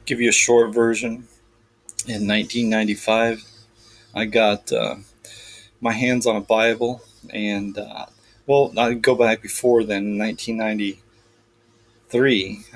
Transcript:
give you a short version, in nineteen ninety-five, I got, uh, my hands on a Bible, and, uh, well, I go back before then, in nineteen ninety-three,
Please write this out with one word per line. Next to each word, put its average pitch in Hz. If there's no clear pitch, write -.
give 120
you 120
a 113
short 117
version, 117
in 107
nineteen 107
ninety-five, 110
I 107
got, 107
uh, 57
my 117
hands 123
on 110
a 104
Bible, 117
and, 101
uh, -
well, 139
I 120
go 120
back 113
before 120
then, 101
in 104
nineteen 110
ninety-three, 107